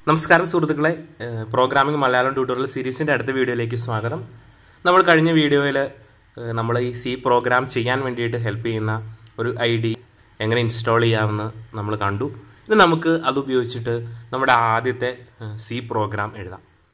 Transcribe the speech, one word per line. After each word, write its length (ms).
നമസ്കാരം 400
സുഹൃത്തുക്കളെ, 440
ഏഹ്, 260
പ്രോഗ്രാമിംഗ് 540
മലയാളം 340
ട്യൂട്ടോറിയൽ 340
സീരീസിൻ്റെ 440
അടുത്ത 180
വീഡിയോയിലേക്ക് 480
സ്വാഗതം. 420
നമ്മൾ 180
കഴിഞ്ഞ 300
വീഡിയോയിൽ, 460
ഏഹ്, 160
നമ്മൾ 260
ഈ 140
സി 240
പ്രോഗ്രാം 520
ചെയ്യാൻ 320
വേണ്ടിയിട്ട് 380
ഹെൽപ്പ് 280
ചെയ്യുന്ന 260
ഒരു 200
ഐ 180
ഡി 160
എങ്ങനെ 200
ഇൻസ്റ്റാൾ 420
ചെയ്യാമെന്ന് 440
നമ്മൾ 220
കണ്ടു. 300
ഇനി 160
നമുക്ക് 340
അതുപയോഗിച്ചിട്ട് 680
നമ്മുടെ 240
ആദ്യത്തെ, 440
ഏഹ്, 200
സി 260
പ്രോഗ്രാം 520
എഴുതാം. 260